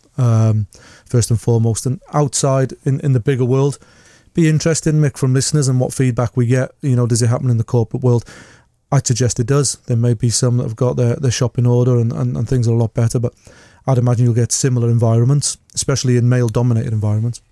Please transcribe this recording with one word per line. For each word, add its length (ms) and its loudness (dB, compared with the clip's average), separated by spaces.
um, 500 2
first 260 0
and 80 0
foremost. 460 0
And 160 -6
outside, 600 0
in, 160 -2
in 140 0
the 80 2
bigger 240 -2
world, 340 0
be 100 4
interesting, 540 0
Mick, 160 0
from 160 0
listeners 340 0
and 120 0
what 140 -2
feedback 440 -2
we 80 2
get. 260 0
You 140 0
know, 120 2
does 160 0
it 40 2
happen 220 0
in 80 2
the 60 0
corporate 400 -2
world? 200 2
I'd 160 0
suggest 320 0
it 80 -2
does. 300 0
There 100 0
may 160 2
be 160 -2
some 280 0
that 60 -2
have 120 -8
got 200 -2
their, 200 0
their 160 -2
shop 260 -4
in 80 0
order 320 2
and, 160 0
and, 240 -4
and 100 -4
things 200 0
are 80 2
a 20 2
lot 160 0
better, 260 0
but 140 -4
I'd 100 2
imagine 280 2
you'll 100 2
get 160 0
similar 400 0
environments, 640 2
especially 440 -2
in 120 2
male-dominated 640 0
environments. 480 -2